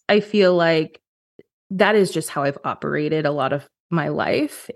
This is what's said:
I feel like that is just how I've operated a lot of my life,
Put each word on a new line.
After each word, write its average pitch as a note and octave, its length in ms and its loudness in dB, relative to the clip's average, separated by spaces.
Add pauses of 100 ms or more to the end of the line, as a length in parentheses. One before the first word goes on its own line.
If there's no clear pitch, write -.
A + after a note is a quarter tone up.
I G#3 120 4
feel G3+ 360 2
like E3 460 0 (720)
that G3 240 4
is F#3+ 160 4
just D#3 180 -4
how C#3+ 140 -4
I've C#3+ 200 -4
operated D3+ 600 -4
a D3 60 0
lot C3+ 200 -2
of C#3+ 160 -6 (220)
my D3+ 200 -2
life, D3+ 680 -4